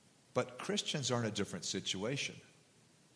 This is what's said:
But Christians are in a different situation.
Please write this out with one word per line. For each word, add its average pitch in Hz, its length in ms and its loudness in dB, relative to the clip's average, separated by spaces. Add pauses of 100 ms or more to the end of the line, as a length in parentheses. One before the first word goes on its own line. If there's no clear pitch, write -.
(340)
But - 240 2
Christians 151 520 0
are 120 100 4
in 117 60 2
a 107 40 2
different 95 340 -2
situation. 101 680 0 (800)